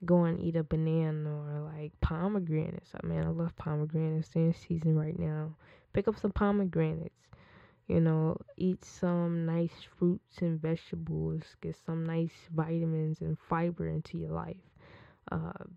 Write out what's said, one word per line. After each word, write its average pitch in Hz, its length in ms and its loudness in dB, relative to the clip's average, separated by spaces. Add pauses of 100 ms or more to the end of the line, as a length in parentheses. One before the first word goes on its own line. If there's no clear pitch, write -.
go 175 200 6
and 165 160 2
eat 165 160 0
a 165 60 2
banana 160 680 0
or, 147 440 -6
like, 151 260 -10
pomegranates. 165 960 0
Oh, - 120 -8
man, 160 200 0
I 165 40 0
love 165 260 -2
pomegranates. 156 720 -2
They're 165 160 2
in 165 100 4
season 160 420 2
right 156 220 0
now. 156 380 -4 (360)
Pick 202 140 2
up 214 120 2
some 202 140 -2
pomegranates. 170 840 0 (760)
You 165 120 4
know, 160 360 4 (200)
eat 185 280 0
some 170 600 0
nice 165 260 0 (260)
fruits - 440 0
and 165 180 0
vegetables. 160 840 -4 (200)
Get 165 140 -6 (100)
some 165 180 -2
nice 165 280 0 (220)
vitamins 160 640 0
and 160 180 -2 (100)
fiber 165 400 0
into 156 300 -4
your 156 140 -6
life. 165 240 -6 (760)
Uh, 165 320 -6 (120)